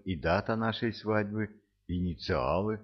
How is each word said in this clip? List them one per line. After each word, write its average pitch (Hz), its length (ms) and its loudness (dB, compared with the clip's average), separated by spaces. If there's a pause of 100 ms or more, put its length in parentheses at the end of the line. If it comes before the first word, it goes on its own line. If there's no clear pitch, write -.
и 95 120 -2
дата 95 400 2
нашей 113 380 0
свадьбы, 104 560 0 (380)
инициалы 90 960 0